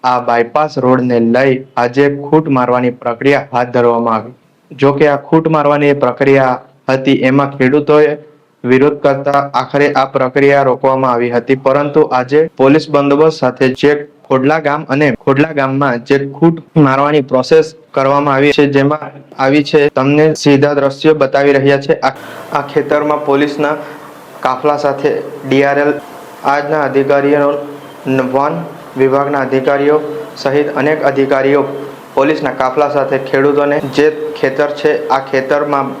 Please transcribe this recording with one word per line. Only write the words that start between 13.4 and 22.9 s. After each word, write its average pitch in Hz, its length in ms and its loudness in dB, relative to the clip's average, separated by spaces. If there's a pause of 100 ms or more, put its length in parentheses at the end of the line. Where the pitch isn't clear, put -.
જે 143 240 0 (360)
ખોડલા 139 320 0
ગામ 147 280 -4
અને 135 360 0
ખોડલા 147 280 0
ગામમાં 135 520 -2
જે 139 340 0
ખૂટ 165 240 2 (140)
મારવાની 143 440 2
પ્રોસેસ 135 540 0 (200)
કરવામાં 143 400 0
આવી 143 180 2
છે, 147 140 2
જેમાં 139 440 0 (280)
આવી 139 260 2
છે, 147 240 2
તમને 147 460 2
સીધા 143 400 2
દ્રશ્યો 139 400 2
બતાવી 139 380 2
રહ્યા 139 280 2
છે. 143 200 -2
આ, - 140 -2 (380)
આ 143 100 -2
ખેતરમાં 147 640 -2